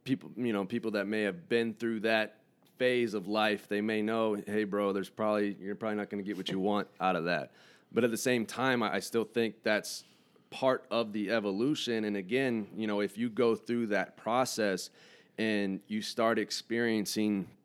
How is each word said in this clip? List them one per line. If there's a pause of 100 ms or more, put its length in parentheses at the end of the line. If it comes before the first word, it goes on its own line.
people,
you
know,
people
that
may
have
been
through
that (400)
phase
of
life,
they
may
know,
"Hey,
bro,
there's
probably,
you're
probably
not
gonna
get
what
you
want (140)
out
of
that." (400)
But
at
the
same
time,
I,
I
still
think
that's (440)
part
of
the
evolution.
And
again,
you
know,
if
you
go
through
that
process (480)
and
you
start
experiencing (180)